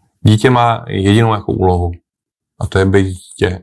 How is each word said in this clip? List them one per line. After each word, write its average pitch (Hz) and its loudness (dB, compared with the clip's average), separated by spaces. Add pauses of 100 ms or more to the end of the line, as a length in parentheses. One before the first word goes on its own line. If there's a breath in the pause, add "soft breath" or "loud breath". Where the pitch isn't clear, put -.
(220)
dítě 107 4
má 120 0
jedinou 101 0
jako - -6
úlohu 90 -2 (720)
a - -8
to - -2
je 95 2
být 95 2
dítě 95 -6